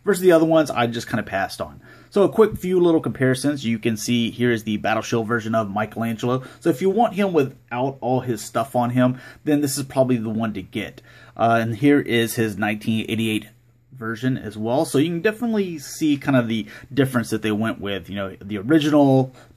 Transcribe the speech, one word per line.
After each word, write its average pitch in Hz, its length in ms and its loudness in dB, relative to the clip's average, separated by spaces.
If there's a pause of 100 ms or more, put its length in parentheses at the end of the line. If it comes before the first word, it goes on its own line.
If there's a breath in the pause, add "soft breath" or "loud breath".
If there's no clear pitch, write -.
versus 185 180 0
the 180 100 8
other 160 120 6
ones 160 280 2
I 120 160 0
just 117 200 -6
kinda 110 140 -2
passed 98 380 -6
on. 80 200 -10 (300 loud breath)
So 202 140 4
a 170 40 6
quick 214 280 4
few 180 240 0
little 165 200 4
comparisons. 131 640 0
You 113 140 -2
can 113 180 -2
see 117 360 0
here 120 180 0
is 110 140 -2
the 107 140 -2
Battle 107 260 -2
Shield 113 240 -2
version 113 260 -2
of 110 160 0
Michelangelo. 113 720 -4 (160 loud breath)
So 170 100 -2
if 170 140 0
you 190 80 2
want 214 240 2
him 196 180 0
without 135 680 -2
all 123 220 0
his 123 200 -4
stuff - 320 -4
on 123 160 0
him, 127 300 2 (240 loud breath)
then 147 160 2
this 147 180 -2
is 139 60 -4
probably 131 320 2
the 110 140 -4
one 110 240 -2
to 95 80 -8
get. 92 380 -10 (360 loud breath)
Uh, 113 260 2
and 113 140 -2
here 143 240 6
is 113 340 0
his 110 240 -2
nineteen 107 500 -2
eighty-eight 110 380 -2 (440)
version 117 480 -4
as 104 180 -12
well. 117 280 0
So 151 140 0
you 156 100 2
can 170 140 -4
definitely 214 580 -2
see 147 380 -2
kind 139 180 0
of 120 100 2
the 110 220 -4 (260 loud breath)
difference 131 360 0
that 110 120 -2
they 107 80 0
went 110 300 -2
with, 95 280 -6
you 92 60 -10
know, 98 260 -6
the 101 180 -8
original 139 760 4 (220 loud breath)